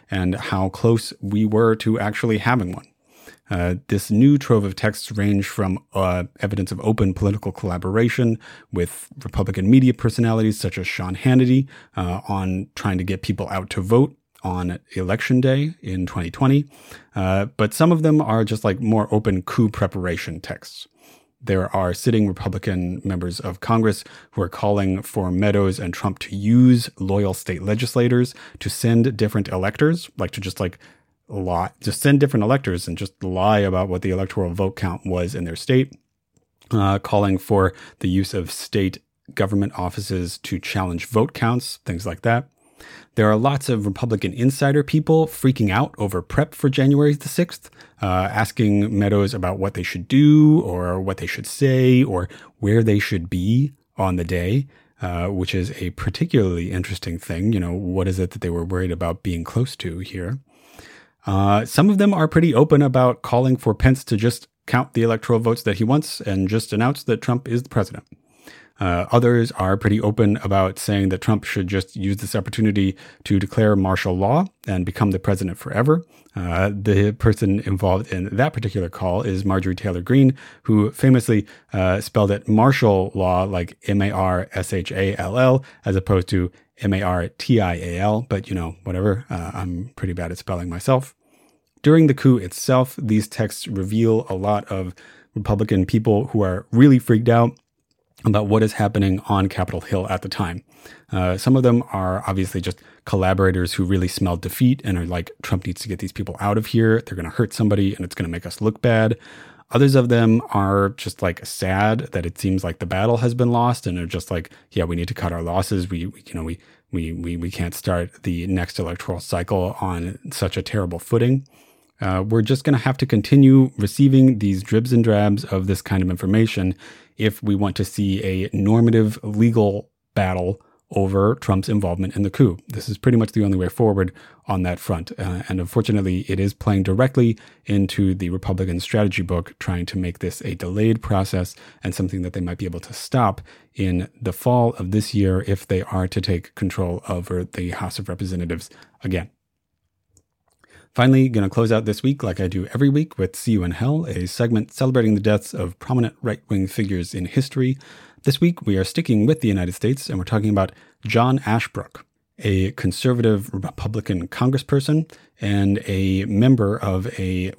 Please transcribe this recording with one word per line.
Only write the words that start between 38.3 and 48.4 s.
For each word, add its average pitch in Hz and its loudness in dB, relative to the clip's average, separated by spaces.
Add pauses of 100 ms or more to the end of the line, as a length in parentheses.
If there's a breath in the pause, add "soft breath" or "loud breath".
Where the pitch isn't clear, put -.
of 92 -6
state - -4 (360)
government 101 0
offices 90 -6
to - -8
challenge 90 -6
vote 113 0
counts, 120 -2
things 92 -8
like 104 -10
that. 120 0 (680 loud breath)
There 107 4
are 107 4
lots 139 -2
of 113 -2
Republican 101 -4
insider 139 2
people 156 2
freaking 131 0
out 113 0
over 98 -2
prep - -4
for 143 0
January 143 4
the 139 -6
sixth, - -4 (320 loud breath)
uh, 104 -2
asking 104 0